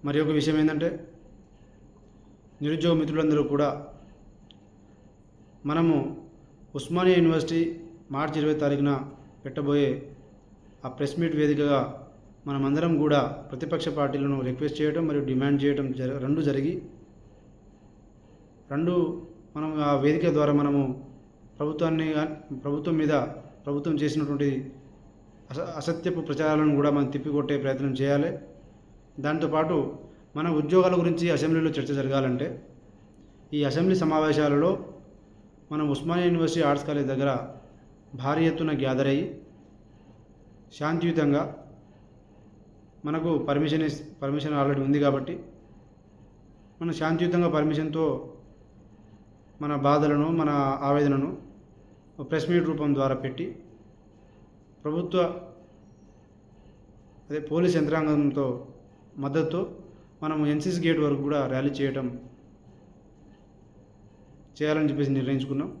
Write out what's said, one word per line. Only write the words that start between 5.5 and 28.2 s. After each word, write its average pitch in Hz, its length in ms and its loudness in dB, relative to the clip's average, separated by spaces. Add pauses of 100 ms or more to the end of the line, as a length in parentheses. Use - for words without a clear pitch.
మనము 160 300 4 (800)
ఉస్మానియా 175 420 2
యూనివర్సిటీ 165 640 2 (300)
మార్చి 147 300 -2
ఇరవై 151 120 2
తారీఖున 143 380 2 (540)
పెట్టబోయే 143 440 0 (960)
ఆ 127 40 -6
ప్రెస్ 139 300 -4
మీట్ 160 160 0
వేదికగా 143 440 2 (680)
మనమందరం 143 500 0
కూడా 147 240 4 (280)
ప్రతిపక్ష 151 400 -4
పార్టీలను 139 520 -2
రిక్వెస్ట్ 131 400 -4
చేయడం 156 260 0
మరియు 143 240 0
డిమాండ్ 139 320 2
చేయడం 139 280 0
జర-, 127 340 -4
రెండు 151 160 0
జరిగి, 139 320 0 (2000)
రెండు 165 220 0 (640)
మనం 151 260 -4
ఆ 147 140 4
వేదిక 151 380 2
ద్వారా 147 200 2
మనము 143 280 2 (760)
ప్రభుత్వాన్ని 156 600 0
గా-, 156 140 -2 (320)
ప్రభుత్వం 151 340 -2
మీద 151 160 2 (520)
ప్రభుత్వం 147 300 -2
చేసినటువంటి 143 760 -2 (800)
అస-, 170 200 -8 (100)
అసత్యపు 170 400 -2
ప్రచారాలను 151 540 2
కూడా 143 160 4
మనం 143 220 2
తిప్పికొట్టే 143 440 -2
ప్రయత్నం 135 440 -2
చేయాలి. 143 360 0 (840)